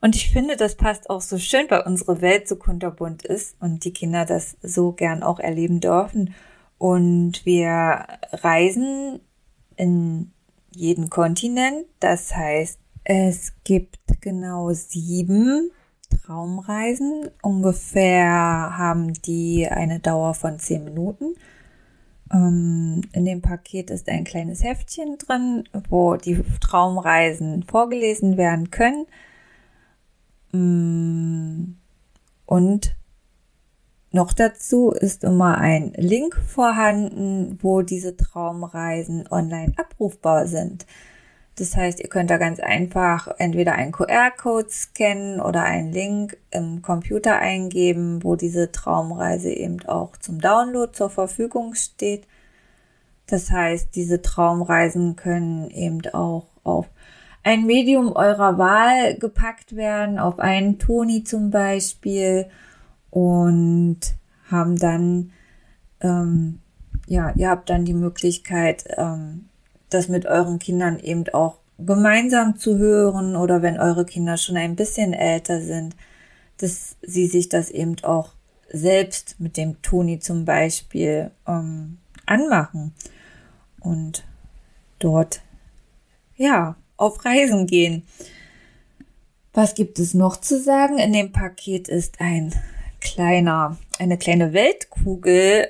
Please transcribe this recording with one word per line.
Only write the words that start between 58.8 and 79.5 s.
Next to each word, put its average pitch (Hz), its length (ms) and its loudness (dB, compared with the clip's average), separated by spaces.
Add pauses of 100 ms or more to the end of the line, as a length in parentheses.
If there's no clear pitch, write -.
gepackt 226 600 -4
werden, 208 440 -2
auf 175 200 -2
einen 196 400 0
Toni 226 440 0
zum 214 280 -2
Beispiel, 196 960 0 (640)
und 170 880 2 (500)
haben 175 280 0
dann, 175 540 0 (680)
ähm, 170 600 0 (460)
ja, 180 300 0
ihr 185 140 2
habt 180 200 0
dann 175 160 2
die 175 80 -2
Möglichkeit, 175 920 -2 (120)
ähm, 160 520 -6 (440)
das 180 140 0
mit 180 180 0
euren 175 320 2
Kindern 175 420 -2
eben 170 300 -4
auch 160 300 0 (180)
gemeinsam 214 800 4
zu 208 200 0
hören 202 580 4
oder 175 260 2
wenn 170 180 0
eure 170 260 2
Kinder 170 320 -4
schon 175 200 -2
ein 170 180 -2
bisschen 208 380 -2
älter 165 480 -2
sind, 165 340 -8 (600)
dass - 440 -6
sie 180 260 0
sich 180 220 2
das 170 200 0
eben 165 340 -4
auch 160 260 0 (420)
selbst 190 680 0
mit 165 180 -6